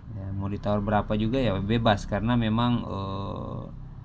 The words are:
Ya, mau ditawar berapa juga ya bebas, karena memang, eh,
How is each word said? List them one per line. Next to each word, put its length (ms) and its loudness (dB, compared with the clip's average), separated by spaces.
Ya, 80 -6
mau 240 -4
ditawar 320 0
berapa 320 2
juga 240 2
ya 160 2
bebas, 480 2
karena 320 2
memang, 480 2
eh, 760 -4